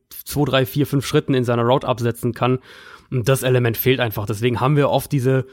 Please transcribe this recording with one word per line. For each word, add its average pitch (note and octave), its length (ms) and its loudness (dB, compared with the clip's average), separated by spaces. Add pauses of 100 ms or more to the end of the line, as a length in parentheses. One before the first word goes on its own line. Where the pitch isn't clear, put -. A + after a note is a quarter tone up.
(260)
zwei, C#3+ 200 -2
drei, C3+ 200 2
vier, C#3+ 220 -2
fünf C#3+ 180 -2
Schritten D3 280 0
in B2+ 100 2
seiner A#2 200 0
Route B2 240 2
absetzen A#2 460 -2
kann. B2 260 0 (520)
Und B2 180 -2
das C3+ 140 2
Element B2 340 2
fehlt B2+ 220 0
einfach. A2 260 -4
Deswegen A2+ 340 -2
haben C#3 180 2
wir C#3 120 2
oft C3+ 220 -2
diese, C3 420 0